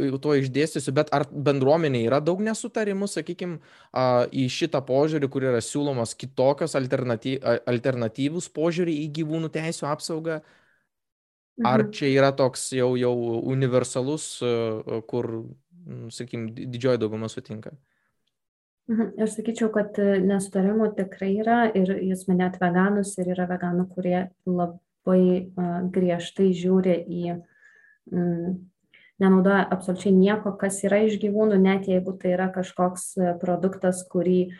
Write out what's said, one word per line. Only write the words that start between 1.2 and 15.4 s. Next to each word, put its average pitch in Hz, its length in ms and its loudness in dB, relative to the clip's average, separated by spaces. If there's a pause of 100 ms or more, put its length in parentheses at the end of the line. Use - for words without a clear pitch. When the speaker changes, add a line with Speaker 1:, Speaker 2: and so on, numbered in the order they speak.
Speaker 1:
bendruomenėje 139 800 2
yra 135 120 2
daug 170 200 0
nesutarimų, 214 680 -4
sakykim, 175 520 -8 (340)
a, 127 340 4
į 131 220 -2
šitą 156 340 -2
požiūrį, 143 480 2
kur 135 160 -2
yra 120 140 2
siūlomos 135 560 -4
kitokios 143 580 0
alternaty-, 131 640 -2
a, 117 280 2
alternatyvūs 127 800 -2
požiūriai 160 560 -2
į 151 80 -8
gyvūnų 156 400 -4
teisių 160 400 -6
apsaugą? 160 480 -6 (1200)
Ar 214 240 4
Speaker 2:
Mhm. 208 100 -2
Speaker 1:
čia 147 160 -2
yra 135 240 6
toks 135 400 0
jau, 127 240 2
jau 123 160 0 (320)
universalus, 131 1000 -2
e, 123 40 -2
e, 113 560 -4
kur, 120 240 -4 (480)